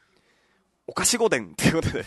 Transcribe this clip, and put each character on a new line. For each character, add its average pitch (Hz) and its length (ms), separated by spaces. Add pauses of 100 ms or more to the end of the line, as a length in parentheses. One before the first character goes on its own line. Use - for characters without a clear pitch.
(880)
「お - 60
菓 185 120
子 - 120
御 226 120
殿」 110 240
っ - 20
て - 100
い - 40
う - 40
こ 160 100
と - 80
で。 135 160